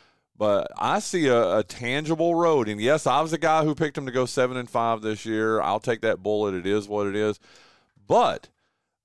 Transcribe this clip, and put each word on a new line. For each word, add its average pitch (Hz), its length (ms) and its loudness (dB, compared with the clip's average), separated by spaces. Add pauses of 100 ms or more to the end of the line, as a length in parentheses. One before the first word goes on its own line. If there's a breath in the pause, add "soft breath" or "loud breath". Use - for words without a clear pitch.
(380 soft breath)
But 104 400 0
I 147 220 0
see 170 280 -2
a, 110 320 4
a 104 40 2
tangible 156 720 -2
road. 160 320 2
And, 104 140 -4
yes, 143 260 2
I 135 140 2
was 160 100 -4
the 160 60 -2
guy 156 260 2
who 151 100 0
picked 147 220 -4
them 143 100 -8
to 127 60 -8
go 127 140 0
seven 127 320 0
and 120 120 -8
five 113 320 0
this 107 240 -6
year. 110 360 0
I'll 95 180 0
take 117 220 -2
that 104 200 0
bullet. 104 340 0
It 90 120 -6
is 101 220 0
what 104 180 -2
it 98 80 -4
is. 107 240 -2 (640 soft breath)
But, 165 440 2 (560)